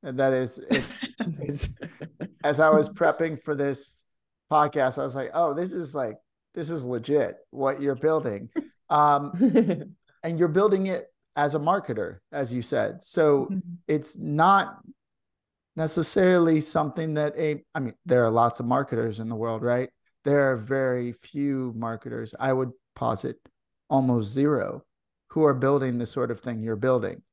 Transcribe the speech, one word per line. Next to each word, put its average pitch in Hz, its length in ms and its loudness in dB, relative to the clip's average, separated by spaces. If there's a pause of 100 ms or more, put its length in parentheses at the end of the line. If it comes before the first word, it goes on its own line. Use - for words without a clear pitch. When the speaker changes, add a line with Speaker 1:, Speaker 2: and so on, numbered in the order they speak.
Speaker 1:
and 131 160 -8
that 135 140 4
is, 127 260 -2
it's, - 540 -4
Speaker 2:
<laughs> - 60 -20 (220)
Speaker 1:
it's, 143 280 -4 (720)
as 147 160 0
I 156 120 6
was 151 180 6
prepping 160 540 0
for 151 120 -4
this 139 480 -4 (480)
podcast, 147 480 2
I 135 40 -4
was 131 120 -6
like, 135 200 -6
"Oh, 160 180 2
this 175 220 -4
is, 151 200 -8
like, 120 220 -4 (380)
this 160 160 -6
is 147 160 -6
legit 123 500 0 (140)
what 139 320 -2
you're 139 120 0
building." 131 540 -2 (400)
Um, 147 440 4 (760)
Speaker 2:
<laughs> - 140 -20
Speaker 1:
and 165 160 -4
you're 170 100 4
building 190 380 2
it - 260 -6 (240)
as 147 180 0
a 156 40 0
marketer, 123 640 -2 (120)
as 139 180 -6
you 123 120 -4
said. 113 420 -2
So 151 460 2
Speaker 2:
Mm-hmm. 180 240 -6 (140)
Speaker 1:
it's 151 280 -2
not 160 640 2 (960)
necessarily 165 840 4
something 156 520 -2
that 151 220 -2
a, 151 260 -2 (120)
I 156 60 -4
mean, 120 140 -6 (120)
there 123 180 6
are 113 60 4
lots 117 280 2
of 123 60 -6
marketers 117 560 -2
in 113 80 -8
the 113 80 -6
world, 113 240 -4
right? 120 300 0 (340)
There 143 260 4
are 127 60 0
very 123 560 -2
few 135 640 -4
marketers, 113 640 -8
I 131 120 0
would 127 200 0 (240)
posit 117 400 -4 (520)
almost 123 440 2
zero, 135 500 0 (460)
who 156 160 2
are 143 100 6
building 131 440 2
the 120 80 -4
sort 120 260 -4
of 110 80 -8
thing 117 180 -8
you're 110 160 -4
building. 107 480 0 (100)